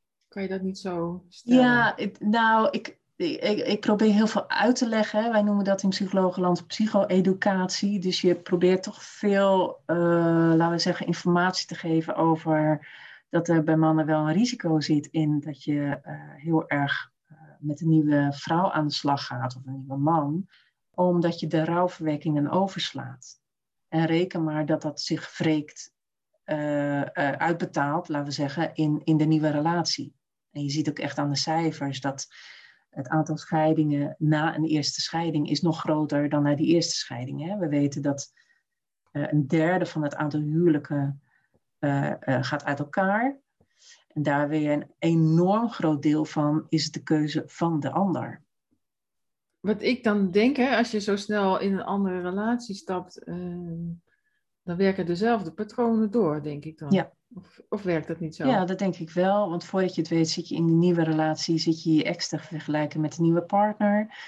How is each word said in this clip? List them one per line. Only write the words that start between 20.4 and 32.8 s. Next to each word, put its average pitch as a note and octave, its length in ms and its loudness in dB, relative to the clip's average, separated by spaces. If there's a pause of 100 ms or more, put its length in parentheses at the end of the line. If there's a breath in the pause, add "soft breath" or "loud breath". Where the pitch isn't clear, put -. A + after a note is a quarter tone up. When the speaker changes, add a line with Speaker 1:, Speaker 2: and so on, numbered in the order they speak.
Speaker 2:
omdat F3 460 2
je D#3+ 60 -4
de D#3 180 0
rouwverwerkingen D#3 840 0
overslaat. E3+ 880 -4 (500)
En E3 180 0
reken E3 380 0
maar D#3 220 -2
dat D#3 160 -2
dat D3 180 -8
zich - 380 -6
wreekt, D#3 540 -2 (520)
eh, D3 560 -2
eh, C#3+ 320 -2
uitbetaalt, E3 760 -2
laten C#3+ 180 -4
we C#3+ 60 -6
zeggen, C#3+ 420 -4
in, D3+ 300 0
in D#3 120 4
de D3+ 80 2
nieuwe D#3 260 2
relatie. D3+ 640 -2 (360)
En D3 120 -8
je C#3+ 80 -4
ziet D3 180 -2
ook C#3+ 100 -4
echt - 200 -6
aan D3 120 0
de C#3+ 60 -2
cijfers D#3 640 -2
dat - 280 -6 (640 loud breath)